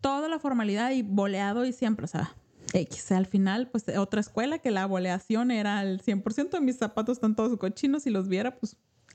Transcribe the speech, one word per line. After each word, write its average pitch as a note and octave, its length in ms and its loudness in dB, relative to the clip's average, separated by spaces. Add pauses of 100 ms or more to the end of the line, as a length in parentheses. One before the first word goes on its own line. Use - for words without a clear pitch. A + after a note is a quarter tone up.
toda C#4 280 0
la D#4+ 100 -2
formalidad A#3 520 0
y C4 100 0
boleado G3+ 640 0
y B3+ 80 -2
siempre, A3 320 0
o - 20 -4
sea, - 260 -4 (400)
X. - 380 -2
Al F#3+ 140 4
final, G3 440 0
pues, A3+ 160 -4 (120)
otra G3+ 240 0
escuela C4+ 380 -2
que B3 120 -2
la F#3+ 140 0
boleación F#3+ 680 0
era G#3 280 0
al F#3+ 220 -2
cien G3+ 200 0
por G#3+ 120 -2
ciento. E4 280 0
Mis B3+ 160 2
zapatos A3 400 -2
están G#3+ 180 2
todos A3+ 220 0
cochinos, C#4 460 0
si C4+ 80 -2
los F#3+ 160 0
viera, G3+ 320 -2
pues, - 180 -8 (380)